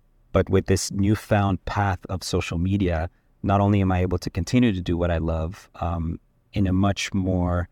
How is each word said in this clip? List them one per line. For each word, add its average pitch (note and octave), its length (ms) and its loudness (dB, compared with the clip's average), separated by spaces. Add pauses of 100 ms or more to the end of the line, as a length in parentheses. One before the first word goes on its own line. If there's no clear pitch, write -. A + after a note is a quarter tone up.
(320)
But F#2 180 2
with F#2 160 2
this - 260 0
newfound G2+ 720 0
path G2+ 340 0 (100)
of F#2+ 140 -6
social F2 360 -4
media, F2 520 0 (320)
not G2+ 180 2
only G2+ 200 4
am F#2 100 2
I F2+ 120 2
able F#2 160 0
to - 120 -8
continue B2 420 2
to F#2 80 -4
do E2+ 160 -2
what E2+ 140 0
I E2 80 0
love, D#2+ 580 -4
um, E2+ 440 -4 (320)
in G2 140 0
a F2+ 60 0
much G2 420 0
more F2+ 580 0